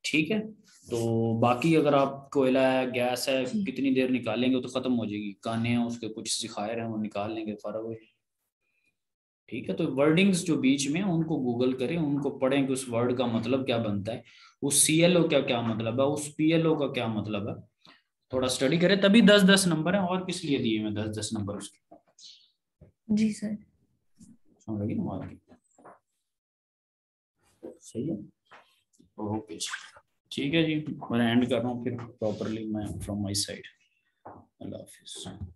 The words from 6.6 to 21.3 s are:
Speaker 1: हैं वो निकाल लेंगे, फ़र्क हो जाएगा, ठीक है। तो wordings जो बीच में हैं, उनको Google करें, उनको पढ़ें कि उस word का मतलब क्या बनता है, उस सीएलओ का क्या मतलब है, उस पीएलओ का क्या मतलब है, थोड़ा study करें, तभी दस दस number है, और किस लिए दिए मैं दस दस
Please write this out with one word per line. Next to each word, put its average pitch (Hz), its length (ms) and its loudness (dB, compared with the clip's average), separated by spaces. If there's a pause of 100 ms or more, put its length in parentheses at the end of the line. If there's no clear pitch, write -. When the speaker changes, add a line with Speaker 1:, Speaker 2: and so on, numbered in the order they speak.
Speaker 1:
हैं 117 80 -6
वो 110 140 -6
निकाल 107 320 -4
लेंगे, 107 220 -8
फ़र्क 104 200 -10
हो 113 180 -6
जाएगा, - 180 -16 (1400)
ठीक 117 200 -8
है। 185 60 -4
तो 165 200 -2
wordings 165 500 4
जो 156 120 2
बीच 135 320 2
में 160 120 -2
हैं, 208 60 -2
उनको 165 320 0
Google 123 360 0
करें, 156 220 -2
उनको 143 400 0
पढ़ें 135 300 2
कि 135 60 0
उस 123 160 -4
word 120 280 0
का 127 100 0
मतलब 117 380 0
क्या 120 120 0
बनता 104 340 -4
है, 143 120 -10 (400)
उस 143 200 2
सीएलओ 165 460 6
का 147 120 4
क्या 120 200 0
मतलब 113 400 -2
है, 139 60 4
उस 147 200 -2 (100)
पीएलओ 160 380 4
का 143 140 -2
क्या 120 180 -2
मतलब 107 420 -4
है, 170 60 -8 (760)
थोड़ा 127 160 0
study 135 300 2
करें, 180 240 4
तभी 202 200 8
दस 202 220 10
दस 190 240 8
number 160 280 2
है, 202 60 2
और 180 240 0
किस - 200 -6
लिए 139 140 2
दिए 110 240 0
मैं 107 100 -4
दस 104 240 -4
दस 104 160 -6